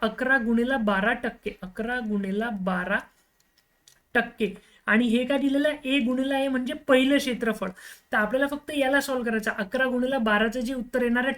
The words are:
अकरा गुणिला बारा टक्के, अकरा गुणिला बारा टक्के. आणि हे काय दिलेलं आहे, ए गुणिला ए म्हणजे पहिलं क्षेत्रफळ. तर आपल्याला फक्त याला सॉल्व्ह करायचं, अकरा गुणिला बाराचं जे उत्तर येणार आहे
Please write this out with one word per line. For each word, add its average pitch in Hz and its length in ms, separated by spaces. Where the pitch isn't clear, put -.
अकरा 254 360
गुणिला 233 400
बारा 208 360
टक्के, 226 380
अकरा 226 380
गुणिला 208 500
बारा 185 360
टक्के. 226 340
आणि 220 220
हे 233 180
काय 277 120
दिलेलं 277 320
आहे, 294 200
ए 277 100
गुणिला 262 400
ए 269 80
म्हणजे 254 260
पहिलं 269 300
क्षेत्रफळ. 226 520
तर 247 60
आपल्याला 240 300
फक्त 285 240
याला 277 300
सॉल्व्ह 254 260
करायचं, 220 240
अकरा 233 340
गुणिला 254 320
बाराचं 220 420
जे 247 140
उत्तर 247 280
येणार 240 220
आहे 262 140